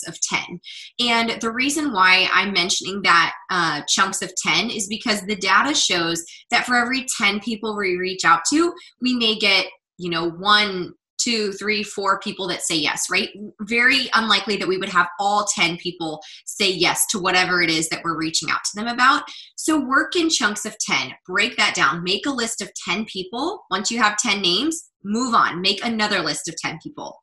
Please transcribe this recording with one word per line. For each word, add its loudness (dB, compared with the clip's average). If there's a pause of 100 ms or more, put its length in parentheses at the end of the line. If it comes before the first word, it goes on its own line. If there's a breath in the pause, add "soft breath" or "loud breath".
of -12
ten. -4 (400 loud breath)
And 0
the -2
reason 0
why 6
I'm 2
mentioning 0
that, 4 (180)
uh, 0
chunks 0
of -6
ten 0
is -4
because -2
the -4
data 2
shows 0 (240 loud breath)
that 2
for 2
every 0 (100)
ten 2
people -4
we 0
reach -2
out 6 (100)
to, 2 (260 loud breath)
we 0
may 2
get, 2 (320)
you -6
know, 0
one, 2 (260)
two, 0
three, -2
four -2
people -6
that -4
say 0
yes, -2
right? 0 (320)
Very 2
unlikely 2
that -4
we 0
would -4
have 2 (120)
all 2
ten 0
people -6 (260 loud breath)
say 0
yes 2
to -2
whatever 2
it 2
is 0
that -6
we're -2
reaching -2
out -2
to -4
them -6
about. 4 (340 loud breath)
So 0
work 0
in 2
chunks 0
of -10
ten, -2 (140)
break 0
that 2
down, 2
make -2
a 0
list -4
of -8
ten -4
people. -6
Once -2
you -2
have 2
ten 0
names, 0 (140)
move 0
on, 2
make 0
another 0
list -4
of -8
ten -6
people. -14